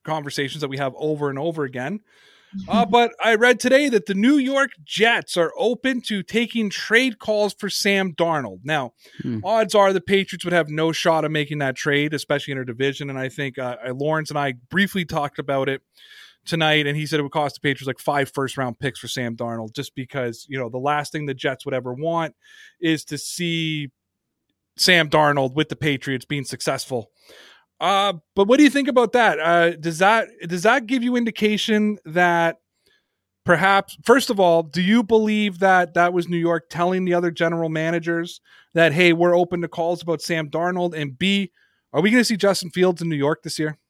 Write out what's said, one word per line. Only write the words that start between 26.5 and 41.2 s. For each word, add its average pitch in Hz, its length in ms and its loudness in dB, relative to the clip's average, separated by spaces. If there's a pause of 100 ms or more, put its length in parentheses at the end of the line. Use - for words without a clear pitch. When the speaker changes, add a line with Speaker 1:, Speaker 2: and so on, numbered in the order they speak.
Speaker 1:
Uh, 196 340 0 (220)
but 202 120 4
what 247 100 6
do 294 60 8
you 269 80 8
think 277 160 0
about 247 260 2
that? 208 260 4
Uh, 170 360 4
does 160 240 -6
that, 208 300 4 (180)
does 175 160 -4
that 226 240 2
give 247 160 0
you 247 120 0
indication 214 880 0
that 170 520 2 (880)
perhaps, 190 580 4
first 240 280 4
of 202 80 0
all, 170 240 4
do 160 180 -4
you 220 220 4
believe 214 560 0
that 185 340 4
that 175 180 4
was 175 160 -2
New 170 100 -2
York 170 340 0
telling 185 340 0
the 180 80 0
other 175 180 0
general 165 380 -2
managers 165 720 -4 (320)
that, 165 200 4
"Hey, 175 200 6
we're 175 240 4
open 175 240 0
to 170 60 -4
calls 170 340 -4
about 165 220 -4
Sam 160 260 -4
Darnold"? 175 500 -2
And 143 200 -6
B, 196 320 0 (420)